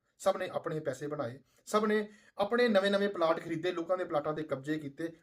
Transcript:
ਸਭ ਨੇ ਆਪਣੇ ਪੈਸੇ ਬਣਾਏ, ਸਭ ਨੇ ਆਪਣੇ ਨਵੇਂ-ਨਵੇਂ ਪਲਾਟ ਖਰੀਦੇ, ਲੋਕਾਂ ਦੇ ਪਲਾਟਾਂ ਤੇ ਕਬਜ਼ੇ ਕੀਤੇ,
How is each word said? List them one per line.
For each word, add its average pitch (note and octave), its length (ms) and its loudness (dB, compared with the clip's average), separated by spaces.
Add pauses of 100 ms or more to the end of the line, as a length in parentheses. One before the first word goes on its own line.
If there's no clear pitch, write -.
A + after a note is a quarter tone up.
(200)
ਸਭ F#3+ 180 4
ਨੇ F#3 100 -4
ਆਪਣੇ D#3+ 320 -4
ਪੈਸੇ C#3+ 280 -6
ਬਣਾਏ, C3 320 -6 (260)
ਸਭ G#3+ 200 2
ਨੇ G#3+ 240 2 (280)
ਆਪਣੇ A#3+ 300 4
ਨਵੇਂ-ਨਵੇਂ G3+ 420 4
ਪਲਾਟ E3 300 2
ਖਰੀਦੇ, E3 320 -4
ਲੋਕਾਂ F3 260 -2
ਦੇ F3+ 60 -2
ਪਲਾਟਾਂ D#3 300 -2
ਤੇ D3+ 100 -6
ਕਬਜ਼ੇ D3+ 360 -4
ਕੀਤੇ, D3+ 440 -8